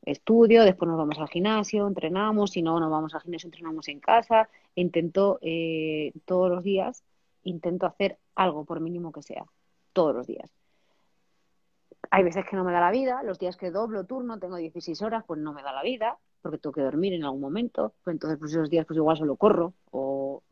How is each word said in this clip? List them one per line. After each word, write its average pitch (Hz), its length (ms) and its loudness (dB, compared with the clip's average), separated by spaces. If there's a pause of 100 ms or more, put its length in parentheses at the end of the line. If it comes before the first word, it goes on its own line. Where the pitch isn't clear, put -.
estudio, 226 600 6
después 185 260 4
nos 165 80 0
vamos 151 220 -2
al 151 100 -6
gimnasio, 208 580 0
entrenamos, 202 640 0
si 180 120 -4
no, 165 160 0
no 160 100 0
vamos 156 240 -2
al 160 80 -6
gimnasio, 170 260 -12
entrenamos 160 400 -12
en 143 140 -12
casa. 226 480 4 (260)
Intento, 180 680 2
eh, 156 720 -4 (140)
todos 185 240 2
los 175 140 -2
días, 196 400 -2 (400)
intento 180 420 -4
hacer 190 320 -2 (180)
algo, 156 300 0
por 160 160 -8
mínimo 170 320 -8
que - 80 -16
sea, - 240 -14 (480)
todos 156 220 4
los 123 120 -6
días. - 240 -12 (1600)
Hay 190 120 8
veces 180 260 0
que 202 60 -6
no 190 80 0
me 180 100 0
da 175 60 4
la 175 120 4
vida, 254 320 0
los 196 160 -6
días 180 180 -6
que 185 140 -8
doblo 208 340 -4
turno, 247 340 -8
tengo 180 180 -10
dieciséis 165 440 -8
horas, 220 240 -4
pues 156 140 -8
no 151 140 -6
me 143 100 -16
da 139 80 -8
la 135 100 -8
vida, 226 360 -4 (240)
porque 151 160 -8
tengo 143 160 -8
que 147 80 -4
dormir 151 320 0
en 165 100 -4
algún 139 180 -4
momento, 214 520 -4 (100)
pues 180 100 -4
entonces 156 240 -4
pues 151 140 -8
esos 156 180 0
días 160 160 2
pues 160 120 -4
igual 160 200 4
solo 151 180 0
corro, 180 380 4 (160)
o 135 640 -4